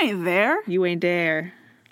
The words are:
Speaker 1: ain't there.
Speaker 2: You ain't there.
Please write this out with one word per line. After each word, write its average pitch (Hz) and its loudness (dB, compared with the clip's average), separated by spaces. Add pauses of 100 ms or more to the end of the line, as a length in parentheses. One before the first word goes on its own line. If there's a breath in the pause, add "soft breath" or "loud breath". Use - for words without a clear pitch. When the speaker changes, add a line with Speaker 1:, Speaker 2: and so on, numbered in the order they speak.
Speaker 1:
ain't 202 0
there. 208 2
Speaker 2:
You 180 0
ain't 175 -2
there. 170 -2 (380 soft breath)